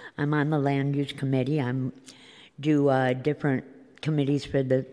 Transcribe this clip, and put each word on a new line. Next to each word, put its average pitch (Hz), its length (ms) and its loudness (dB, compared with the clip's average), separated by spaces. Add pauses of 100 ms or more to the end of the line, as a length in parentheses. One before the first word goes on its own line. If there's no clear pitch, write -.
(200)
I'm 147 140 -2
on 147 160 2
the 156 80 2
Land 139 380 0
Use 143 160 -2
Committee. 135 500 0
I'm 127 320 -4 (680)
do, 143 300 2
uh, 131 240 4
different 135 520 -2 (360)
committees 147 440 0
for 139 180 0
the 131 300 2